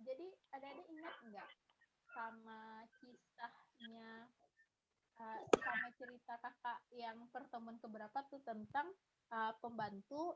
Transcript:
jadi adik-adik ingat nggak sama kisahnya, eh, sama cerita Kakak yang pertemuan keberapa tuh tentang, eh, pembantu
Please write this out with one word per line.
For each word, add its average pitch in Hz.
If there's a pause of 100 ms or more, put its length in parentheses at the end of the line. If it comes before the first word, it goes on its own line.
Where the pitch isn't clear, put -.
jadi 262 (240)
adik-adik 277
ingat 320
nggak 202 (640)
sama 220 (120)
kisahnya, 226 (920)
eh, 220 (220)
sama 233
cerita 247 (100)
Kakak 240 (120)
yang 233 (140)
pertemuan 233
keberapa 214
tuh 277
tentang, 233 (400)
eh, 220 (100)
pembantu 233